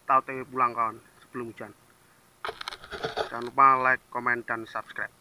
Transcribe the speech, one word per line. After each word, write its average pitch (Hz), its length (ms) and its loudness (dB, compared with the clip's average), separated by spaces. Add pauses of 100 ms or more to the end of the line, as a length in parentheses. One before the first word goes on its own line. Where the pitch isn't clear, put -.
Kita 139 160 0
O 131 80 6
T 135 80 -8
W 131 160 -6
pulang, 127 240 2
kawan, 113 240 -2 (240)
sebelum 117 320 -10
hujan. 107 160 -14 (1600)
Jangan 120 160 -8
lupa 135 220 6 (160)
like, 127 260 2
komen, 120 380 -2
dan 113 160 -4
subscribe. - 580 -8